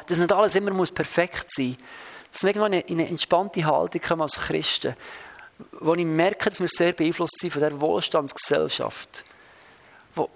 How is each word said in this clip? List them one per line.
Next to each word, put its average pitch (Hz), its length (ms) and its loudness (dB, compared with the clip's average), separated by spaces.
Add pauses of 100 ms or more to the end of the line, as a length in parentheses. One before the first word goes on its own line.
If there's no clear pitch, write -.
dass 175 120 0
nicht 175 120 4
alles 196 240 6
immer 196 180 2
muss 185 200 0
perfekt - 540 -2 (100)
sein 127 140 0
muss. 127 80 -8 (540)
Dass - 100 -4
wir 190 80 4
irgendwann 208 240 2
in 180 40 4
eine, - 100 -4
in 165 120 -2
eine 160 80 0
entspannte 175 560 0
Haltung 156 380 2
kommen 160 200 0
als 151 140 -2
Christen, - 580 -2 (880)
wo 160 140 2
ich 170 100 0
merke, 170 460 2
dass 190 100 -8
wir 175 80 0
sehr 175 240 2
beeinflusst 170 480 0
sind 175 100 -4
von 147 100 -4
der 147 200 0
Wohlstandsgesellschaft. 147 1400 -2 (920)
Wo, - 220 -4